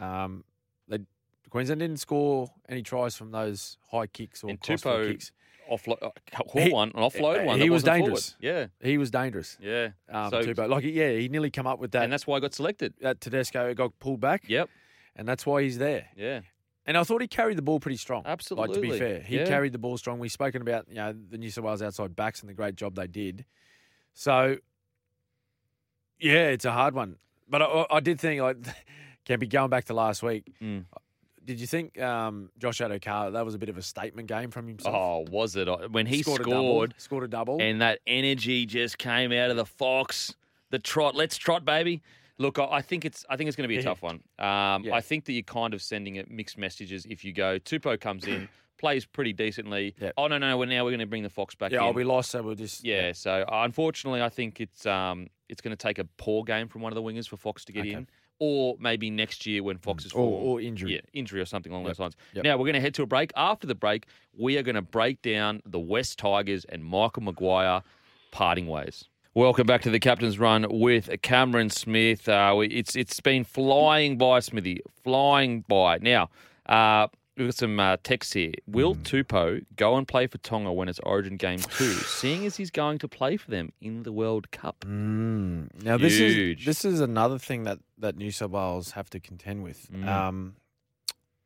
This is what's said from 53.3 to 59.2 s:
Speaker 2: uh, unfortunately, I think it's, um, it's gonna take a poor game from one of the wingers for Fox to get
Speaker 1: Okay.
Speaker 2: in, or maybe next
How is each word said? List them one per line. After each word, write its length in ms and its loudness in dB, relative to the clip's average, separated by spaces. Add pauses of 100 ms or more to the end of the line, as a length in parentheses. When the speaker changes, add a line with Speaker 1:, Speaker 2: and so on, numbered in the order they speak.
Speaker 2:
uh, 180 -2
unfortunately, 560 -2
I 100 0
think 300 -8
it's, 240 -10
um, 440 -2 (200)
it's 120 -14
gonna 160 -8
take 240 -4
a 40 -2 (120)
poor 260 -2
game 240 -4
from 160 -14
one 80 -6
of 60 -6
the 60 -6
wingers 260 -8
for 80 -14
Fox 300 -10
to 60 -20
get 100 -6
Speaker 1:
Okay. 100 -4
Speaker 2:
in, 160 -10 (320)
or 400 0
maybe 300 -2
next 360 -4